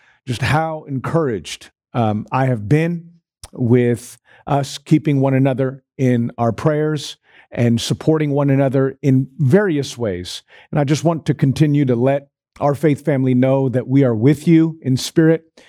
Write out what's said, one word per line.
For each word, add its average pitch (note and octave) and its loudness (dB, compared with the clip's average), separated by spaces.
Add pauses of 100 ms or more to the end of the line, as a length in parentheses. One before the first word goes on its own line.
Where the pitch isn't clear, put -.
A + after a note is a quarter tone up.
(260)
just B2 -6
how D#3 -2
encouraged, C3+ -4 (220)
um, G#2+ -2
I C3 0
have G#2+ -4
been E3 -2 (400)
with A#2+ 0 (280)
us C#3 -4
keeping D3 0
one C3+ 0
another C3 -2 (140)
in B2 0
our A#2 0
prayers D3+ -4 (320)
and A#2 0
supporting D3+ -2
one C#3+ 0
another C3+ 0
in C3+ 2 (100)
various D3+ 0
ways. F#2 -8 (280)
And D#3 -2
I C#3+ 0
just C#3 -2
want E3 -2
to C#3+ 0
continue D3 0
to B2 0
let C#3 -2 (320)
our D3 0
faith D3 -2
family C3 0
know C3 2
that A#2+ -2
we C3+ 4
are A#2+ 2
with C#3+ 2
you D#3+ 4
in C3 0
spirit D#3+ 2 (240)